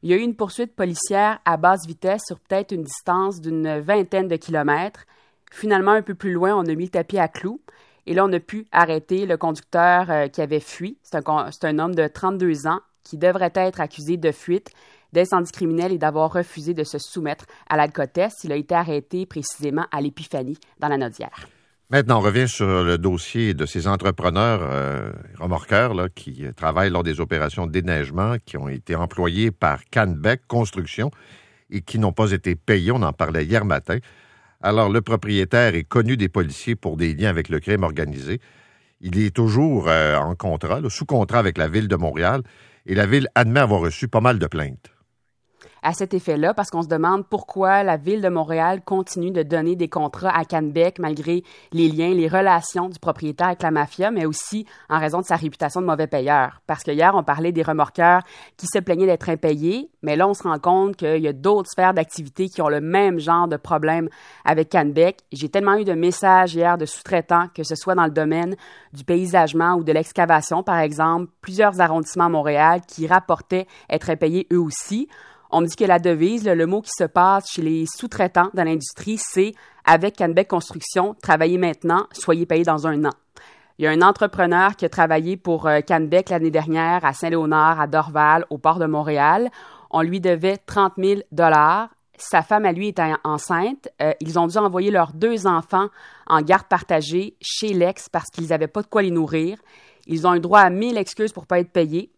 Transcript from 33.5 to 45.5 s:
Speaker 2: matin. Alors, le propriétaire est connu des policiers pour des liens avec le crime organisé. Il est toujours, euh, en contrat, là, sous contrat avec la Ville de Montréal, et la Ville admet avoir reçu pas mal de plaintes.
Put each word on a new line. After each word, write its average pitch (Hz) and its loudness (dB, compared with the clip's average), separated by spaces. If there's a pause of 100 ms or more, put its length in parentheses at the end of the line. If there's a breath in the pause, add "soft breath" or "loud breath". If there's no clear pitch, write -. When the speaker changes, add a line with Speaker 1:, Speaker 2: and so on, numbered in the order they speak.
Speaker 2:
matin. 87 -2 (640 soft breath)
Alors, 107 2
le 107 0
propriétaire 104 0
est 80 -2
connu 117 0
des 98 -2
policiers 90 -4
pour 80 -6
des 82 -2
liens 98 -2
avec 82 -2
le 78 -2
crime 98 -2
organisé. 76 -6 (600 soft breath)
Il 92 -4
est 104 -2
toujours, 113 2
euh, 78 4
en 78 0
contrat, 85 -4
là, 139 -6
sous - -8
contrat 117 0
avec 90 0
la 80 -2
Ville 104 -2
de 95 0
Montréal, 85 -2 (420 soft breath)
et 95 -4
la 101 2
Ville 131 2
admet 120 4
avoir 104 4
reçu 85 -4
pas 110 0
mal 120 2
de 85 -2
plaintes. 73 -8 (960 soft breath)